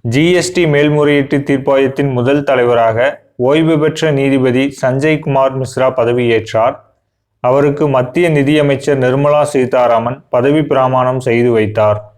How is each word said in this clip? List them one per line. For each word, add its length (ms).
ஜி 120
எஸ் 160
டி 80
மேல்முறையீட்டு 640
தீர்ப்பாயத்தின் 680
முதல் 320
தலைவராக 580
ஓய்வு 320
பெற்ற 400
நீதிபதி 460
சஞ்சய் 420
குமார் 380
மிஸ்ரா 260
பதவியேற்றார். 800
அவருக்கு 460
மத்திய 420
நிதியமைச்சர் 680
நிர்மலா 360
சீதாராமன் 680
பதவி 280
பிரமாணம் 540
செய்து 300
வைத்தார். 420